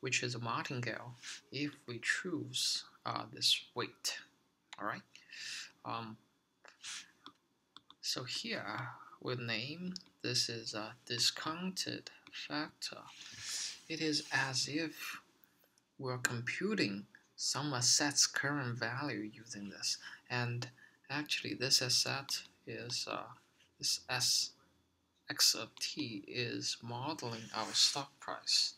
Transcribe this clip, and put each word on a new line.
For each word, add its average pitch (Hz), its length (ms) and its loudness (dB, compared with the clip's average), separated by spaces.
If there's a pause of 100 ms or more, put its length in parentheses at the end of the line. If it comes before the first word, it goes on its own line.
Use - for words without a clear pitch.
which 127 220 2
is 123 120 -2
a 117 40 -4
martingale, 120 760 -2 (360)
if 147 200 -2 (180)
we 117 120 -6
choose, - 840 0 (220)
uh, 113 260 0
this - 300 4 (120)
weight, - 440 -2 (600)
all 101 80 -4
right? 123 140 -2 (840)
Um, 113 320 -4 (1900)
so - 180 0
here, 123 680 -2 (320)
we'll 127 160 -2
name 135 560 -2 (260)
this 120 300 2
is 113 240 -4
a 110 200 -4 (120)
discounted 160 1040 0 (200)
factor. - 680 -4 (880)
It 160 140 -2
is 147 280 2
as 135 380 2
if 151 520 -2 (800)
we're 127 200 -2
computing 123 880 2 (280)
some 143 380 0
asset's 143 540 6
current 135 520 0
value 117 540 -2
using 101 380 -10
this. - 260 -2 (320)
And 120 400 0 (400)
actually, 139 460 -2
this 127 260 4
asset 127 600 2 (240)
is, 117 440 -4
uh, - 120 -2 (560)
this - 220 2 (100)
S, - 400 4 (800)
X - 240 8
of 110 260 -4
T 117 480 -2
is 120 540 -2
modeling 120 720 -4
our 107 160 0
stock - 480 4
price. - 580 2